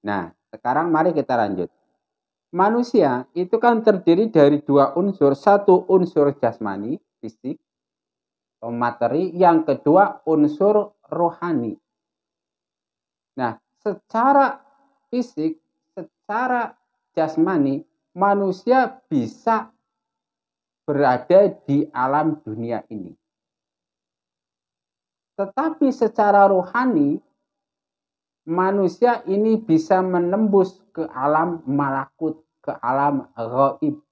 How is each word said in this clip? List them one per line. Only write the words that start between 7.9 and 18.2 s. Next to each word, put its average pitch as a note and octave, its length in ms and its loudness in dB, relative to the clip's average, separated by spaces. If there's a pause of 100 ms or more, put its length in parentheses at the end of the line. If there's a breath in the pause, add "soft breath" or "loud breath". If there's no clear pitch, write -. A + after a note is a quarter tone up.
atau A2+ 80 -12
materi. A#2+ 640 -2
Yang E3 480 2
kedua F#3+ 480 2
unsur D#3+ 640 0 (160)
rohani. D#3+ 720 -6 (1600)
Nah, A#2 240 -6 (200)
secara B3+ 800 0 (480)
fisik, D#3+ 480 -6 (320)
secara A3+ 800 -6 (400)
jasmani, D#3+ 720 -2 (320)
manusia G3+ 960 0